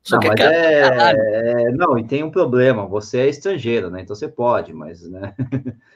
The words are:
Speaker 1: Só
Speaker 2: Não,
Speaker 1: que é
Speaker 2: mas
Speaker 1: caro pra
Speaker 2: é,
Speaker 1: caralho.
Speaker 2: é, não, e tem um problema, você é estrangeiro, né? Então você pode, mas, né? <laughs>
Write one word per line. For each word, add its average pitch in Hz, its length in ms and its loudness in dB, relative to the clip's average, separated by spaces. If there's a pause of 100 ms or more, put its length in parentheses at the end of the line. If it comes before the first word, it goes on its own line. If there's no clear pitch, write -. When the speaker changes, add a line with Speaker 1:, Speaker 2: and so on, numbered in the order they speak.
Speaker 1:
Só - 140 -2
Speaker 2:
Não, 113 60 2
Speaker 1:
que 110 60 2
é - 20 2
Speaker 2:
mas 110 100 2
Speaker 1:
caro - 140 4
pra 170 80 2
Speaker 2:
é, 147 280 4
Speaker 1:
caralho. 127 300 4
Speaker 2:
é, 117 520 0
não, 143 280 0
e 107 80 -6
tem 139 160 -2
um 156 80 -8
problema, 127 560 2
você 104 320 -4
é 131 80 2
estrangeiro, 117 640 -4
né? 90 100 -10
Então 95 160 -12
você - 140 -10
pode, 110 440 -2
mas, 80 360 -16
né? 95 280 -14
<laughs> 127 400 -8 (180)